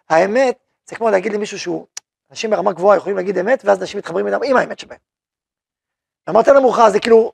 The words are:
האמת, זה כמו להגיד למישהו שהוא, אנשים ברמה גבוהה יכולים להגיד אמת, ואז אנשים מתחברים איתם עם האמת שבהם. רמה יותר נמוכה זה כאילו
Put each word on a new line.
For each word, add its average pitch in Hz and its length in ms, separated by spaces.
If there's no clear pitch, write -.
האמת, 208 500
זה - 100
כמו 226 140
להגיד 202 240
למישהו 202 260
שהוא, 160 280
אנשים 220 200
ברמה 196 240
גבוהה 185 240
יכולים 180 200
להגיד 185 200
אמת, 202 280
ואז 196 160
אנשים 185 160
מתחברים 196 300
איתם 196 160
עם 262 140
האמת - 220
שבהם. - 180
רמה 202 100
יותר 277 200
נמוכה 226 300
זה 202 100
כאילו 226 340